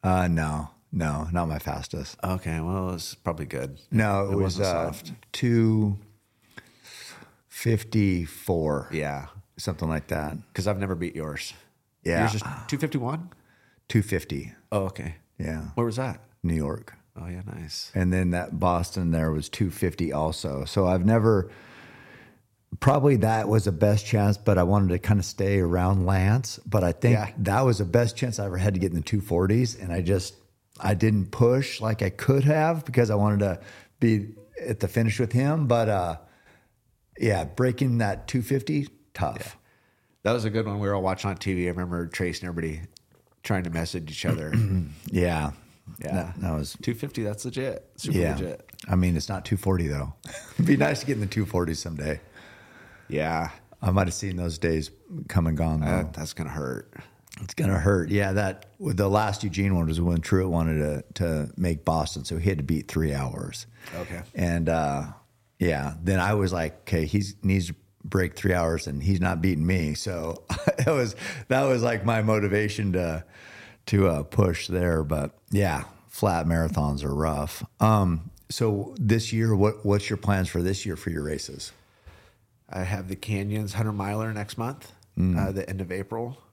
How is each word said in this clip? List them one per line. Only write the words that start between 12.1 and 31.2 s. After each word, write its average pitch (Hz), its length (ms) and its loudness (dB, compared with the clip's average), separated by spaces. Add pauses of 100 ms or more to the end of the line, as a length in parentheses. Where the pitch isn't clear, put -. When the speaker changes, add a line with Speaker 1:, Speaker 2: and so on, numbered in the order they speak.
Speaker 2:
Yours 80 160 0
is 104 60 -4 (260)
two 143 100 -2
fifty-one? 151 520 -4 (580)
Speaker 1:
Two 107 140 4
fifty. 78 500 -4 (180)
Speaker 2:
Oh, 101 160 0
okay. 82 300 -8 (220)
Speaker 1:
Yeah. 78 360 -6
Speaker 2:
Where 117 120 0
was 113 100 -4
that? 127 240 -6 (220)
Speaker 1:
New 85 120 2
York. 76 400 -4 (220)
Speaker 2:
Oh, 82 100 -12
yeah, 90 200 -10
nice. - 480 -12
Speaker 1:
And 92 180 4
then 92 180 2
that 87 300 -2
Boston 87 500 0
there 80 220 2
was 76 160 -4
two 98 220 -2
fifty 82 420 -2
also. 73 520 -4
So 95 220 2
I've 90 180 2
never, 107 460 4 (1300)
probably 139 360 6
that 110 320 4
was 107 160 4
the 101 80 2
best 104 340 4
chance, 101 320 4
but 101 200 4
I 90 40 6
wanted 98 280 4
to 87 80 2
kinda 101 240 2
stay 98 360 0
around 90 480 4
Lance. 98 580 2
But 104 200 2
I 85 80 2
think 120 260 4
Speaker 2:
Yeah. 101 200 -4
Speaker 1:
that 101 240 2
was 120 160 4
the 104 60 0
best 110 320 4
chance 123 220 -4
I 101 80 -4
ever 90 120 -4
had 98 160 2
to 90 60 0
get 92 100 2
in 85 60 -2
the 80 60 0
two 107 180 0
forties. 101 560 2
And 90 160 -8
I 87 100 -2
just, 92 320 0 (460)
I 98 140 2
didn't 104 380 2